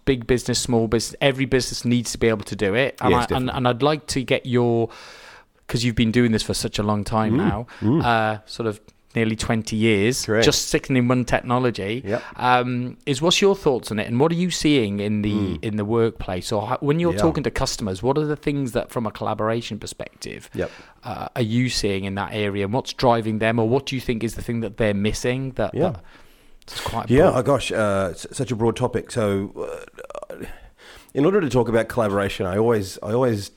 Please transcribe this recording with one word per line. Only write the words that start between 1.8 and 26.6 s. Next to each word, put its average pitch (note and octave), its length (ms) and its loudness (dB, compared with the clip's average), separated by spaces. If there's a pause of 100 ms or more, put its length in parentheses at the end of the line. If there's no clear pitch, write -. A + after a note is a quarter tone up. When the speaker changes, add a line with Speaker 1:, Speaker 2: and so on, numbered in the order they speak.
Speaker 1:
needs A#2+ 280 0
to - 60 -10
be A2+ 100 4
able G#2+ 160 0
to - 100 -8
do G2 220 0
it. B2+ 240 0
And B2 100 2
Speaker 2:
Yes, B2 80 4
Speaker 1:
I, A#2+ 40 2
and, A#2 60 -2
Speaker 2:
definitely. B2+ 280 -2
Speaker 1:
and B2+ 120 0
I'd A#2+ 140 0
like D3+ 240 0
to - 160 -4
get B2 240 -2
your, A#2+ 420 2 (760)
'cause A#2+ 160 -2
you've A#2+ 140 0
been A2+ 160 4
doing A#2+ 180 4
this A2 120 2
for - 100 -4
such - 260 -4
a G#2+ 40 0
long G#2 220 0
time A2 280 0
Speaker 2:
Mm, A2+ 60 2
Speaker 1:
now, A#2+ 280 0 (140)
Speaker 2:
mm. B2 240 2
Speaker 1:
uh, A2 400 2
sort - 220 -6
of G#2+ 160 -4 (320)
nearly A2+ 200 2
twenty A2+ 420 -2
years, A2 500 2
Speaker 2:
Correct. A2 180 4
Speaker 1:
just C#3+ 240 2
sticking D3 260 0
in B2 140 4
one B2+ 160 2
technology, A#2+ 800 -2
Speaker 2:
Yep. G2+ 180 -2 (140)
Speaker 1:
um, B2 680 2
is C#3 160 -2
what's F3 180 4
your G3 160 6
thoughts C3+ 340 0
on G#2+ 80 -2
it, G#2+ 80 -2
and A#2 140 0
what D#3+ 100 4
are E3+ 40 0
you F3 160 0
seeing A#2 500 2
in G#2 220 0
the, G#2+ 100 0
Speaker 2:
Mm. G2+ 320 -2
Speaker 1:
in G#2+ 120 -4
the G#2 100 -2
workplace, G#2+ 680 -2
or G#2+ 140 -2
how, B2 140 -2
when D3+ 200 0
you're E3+ 120 2
Speaker 2:
Yeah. F#3 60 -2
Speaker 1:
talking D#3+ 260 2
to A#2+ 60 0
customers, G2+ 520 -4
what C3+ 160 2
are D3+ 80 0
the D3 100 -2
things C#3 360 -2
that, A#2 180 -4
from A#2+ 160 -4
a G#2 40 -4
collaboration G#2+ 680 -4
perspective, - 760 -12
Speaker 2:
Yep. - 180 -4 (320)
Speaker 1:
uh, - 320 -10
are C3+ 80 -2
you A#2+ 280 2
seeing G2 340 -2
in G2 120 -4
that G2 180 -6
area, G2+ 300 -2
and G2 100 -2
what's - 180 -4
driving A2+ 460 2
them, A2+ 200 2
or A2+ 80 4
what C3 200 0
do C3+ 100 -6
you B2 60 -6
think A2+ 200 -2
is A2+ 120 -4
the - 80 -8
thing A#2 180 -4
that A2 160 -6
they're G#2+ 160 2
missing? B2 600 -2
That, A2 220 -4
Speaker 2:
Yeah. B2 80 0 (100)
Speaker 1:
that, F#2 80 -10 (640)